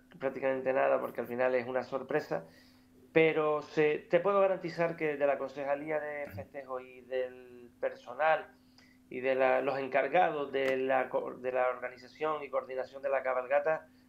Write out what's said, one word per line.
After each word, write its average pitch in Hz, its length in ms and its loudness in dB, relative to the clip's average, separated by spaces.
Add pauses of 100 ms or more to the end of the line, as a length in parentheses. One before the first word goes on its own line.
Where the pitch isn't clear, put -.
(180)
prácticamente 131 540 -2
nada 135 280 4
porque 123 200 -6
al 117 60 -4
final 127 280 0
es 120 120 0
una 127 160 -2
sorpresa, 139 640 -4 (680)
pero 156 500 4
se, 151 480 2
te 175 100 6
puedo 196 200 4
garantizar 170 560 0
que 151 200 -2
de 143 100 2
la 135 120 4
Concejalía 143 600 -2
de 147 300 -6
Festejo 131 500 -10
y 127 240 -16
del 127 680 -6 (100)
personal 131 680 0 (640)
y 127 100 -8
de 131 140 2
la, 131 260 4
los 135 180 -2
encargados 139 760 2
de 135 240 2
la 131 320 2
co-, 131 260 -4
de 127 180 -8
la 127 160 2
organización 127 760 -6
y 135 60 -10
coordinación 131 520 -6
de 139 60 -2
la 135 140 0
cabalgata 135 640 0 (220)